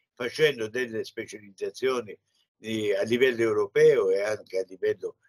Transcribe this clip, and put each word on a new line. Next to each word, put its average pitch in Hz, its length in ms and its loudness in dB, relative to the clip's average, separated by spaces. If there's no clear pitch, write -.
facendo 123 540 0
delle 113 360 -4
specializzazioni, 107 1160 -6
eh, 107 360 -2
a 101 80 0
livello 120 380 2
europeo 113 680 4
e 95 120 2
anche 101 380 -4
a 92 80 -2
livello 95 500 -4